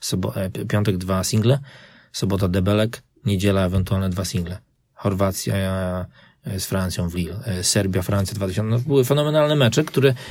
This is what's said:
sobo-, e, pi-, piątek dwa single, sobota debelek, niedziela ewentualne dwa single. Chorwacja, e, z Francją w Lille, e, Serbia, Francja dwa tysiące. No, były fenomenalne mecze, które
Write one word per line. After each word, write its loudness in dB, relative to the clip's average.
sobo-, -4
e, -4
pi-, -8
piątek 0
dwa -2
single, 2
sobota 0
debelek, 0
niedziela 2
ewentualne 0
dwa -4
single. -6
Chorwacja, -2
e, -6
z -6
Francją -2
w -6
Lille, -6
e, -4
Serbia, 0
Francja 0
dwa -4
tysiące. -2
No, 2
były 4
fenomenalne 2
mecze, 4
które 4